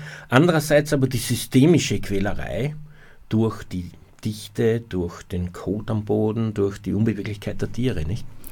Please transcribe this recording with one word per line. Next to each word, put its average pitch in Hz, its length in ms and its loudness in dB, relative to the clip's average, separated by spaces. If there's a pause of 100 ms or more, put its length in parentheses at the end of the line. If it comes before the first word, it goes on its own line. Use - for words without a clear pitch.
(300)
Andererseits 151 640 4
aber 131 140 2
die 127 120 -2
systemische 127 840 4
Quälerei 101 720 -2 (540)
durch 110 340 0
die 90 280 -8 (340)
Dichte, 113 560 0
durch 90 420 -4
den 90 300 -4
Kot 104 380 -4
am 107 140 -2
Boden, 107 500 0
durch 101 260 0
die 92 120 -4
Unbeweglichkeit 104 680 -2
der 98 100 -2
Tiere, 113 340 -2
nicht? 92 200 -4 (260)